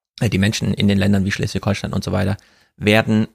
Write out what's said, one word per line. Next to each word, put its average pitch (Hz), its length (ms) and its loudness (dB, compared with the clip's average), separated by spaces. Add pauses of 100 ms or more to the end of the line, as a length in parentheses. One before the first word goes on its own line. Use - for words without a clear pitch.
(200)
äh, 113 100 0
die 92 80 0
Menschen 98 360 0
in - 140 0
den 101 100 4
Ländern 98 280 2
wie 98 60 -2
Schleswig-Holstein - 600 -4
und 95 100 -4
so - 80 -6
weiter, 95 260 -2 (380)
werden 110 600 2